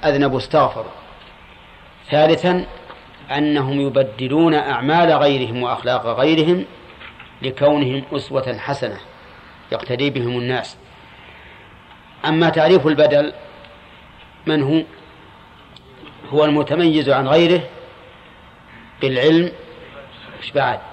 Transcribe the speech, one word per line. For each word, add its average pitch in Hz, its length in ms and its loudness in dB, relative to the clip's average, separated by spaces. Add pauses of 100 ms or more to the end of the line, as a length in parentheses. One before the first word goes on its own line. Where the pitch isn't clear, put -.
أذنبوا 139 340 2
استغفروا. 127 540 0 (1160)
ثالثا 160 560 2 (640)
أنهم 143 500 -2
يبدلون 135 760 0
أعمال 147 580 2
غيرهم 135 500 0
وأخلاق 120 440 -2
غيرهم 156 580 0 (800)
لكونهم 139 600 0 (100)
أسوة 131 460 -6
حسنة - 380 -8 (760)
يقتدي 123 380 -4
بهم 123 280 -4
الناس. 120 380 -6 (1500)
أما 160 240 2
تعريف 160 380 4
البدل 147 460 2 (1120)
من 156 160 0
هو؟ 156 200 0 (1500)
هو 151 140 2
المتميز 151 640 2
عن 135 200 2
غيره 165 340 4 (1400)
بالعلم، 156 520 2 (880)
إيش - 100 -14
بعد؟ 123 280 -2 (120)